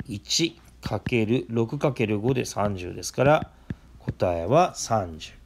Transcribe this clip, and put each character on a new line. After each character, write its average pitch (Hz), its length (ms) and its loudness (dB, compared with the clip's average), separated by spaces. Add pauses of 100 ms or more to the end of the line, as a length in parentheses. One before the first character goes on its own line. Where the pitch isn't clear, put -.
一 123 480 -2 (280)
か 107 160 -4
け 113 260 0
る 120 240 0
六 117 300 0
か 143 140 0
け 123 120 0
る 107 140 0
五 123 160 0
で 120 100 -2
三 101 300 -2
十 90 180 -8
で 98 80 -10
す - 100 -8
か 127 120 2
ら、 147 260 4 (480)
答 - 400 0
え 82 80 -4
は 156 300 4
三 92 420 -2
十。 - 140 -16 (140)